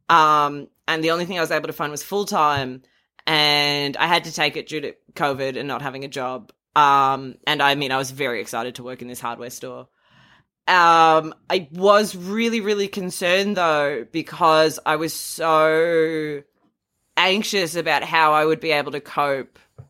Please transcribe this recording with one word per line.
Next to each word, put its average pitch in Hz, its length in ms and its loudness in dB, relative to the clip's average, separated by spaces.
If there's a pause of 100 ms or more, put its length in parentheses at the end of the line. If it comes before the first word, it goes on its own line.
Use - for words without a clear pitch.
um, 151 580 4 (220)
and 160 160 -2
the 160 80 2
only 175 120 -2
thing 185 140 -8
I - 20 0
was 156 120 -2
able 151 160 -4
to 151 40 -8
find 147 200 -6
was 147 100 -10
full-time, 151 800 -2 (420)
and 143 760 0
I 165 100 0
had 175 160 2
to 165 100 -14
take 151 220 -2
it 131 100 -10
due 156 140 -8
to 135 140 -10 (200)
covid 135 420 -4
and 131 120 -8
not 127 120 -6
having 135 240 -10
a 139 40 -10
job. 127 420 -10 (240)
Um, 139 600 2 (100)
and 147 160 0
I 139 140 4
mean, 139 160 -4
I 135 60 0
was 131 120 -6
very 131 300 -4
excited 117 340 -8
to 127 80 -16
work 127 180 -14
in 120 60 -16
this 123 140 -16
hardware 120 300 -10
store. 127 360 -16 (800)
Um, 165 680 6 (140)
I 175 220 -2
was 196 460 4
really, 220 440 -2
really 202 280 -2
concerned, 190 680 -2
though, 147 540 0
because 156 760 2
I 156 120 0
was 156 180 -4
so 160 1300 0 (760)
anxious 185 600 0
about 156 260 0
how 160 300 2
I 151 120 2
would 156 140 2
be 160 140 -2
able 147 180 -2
to 143 100 -8
cope 139 600 -4 (300)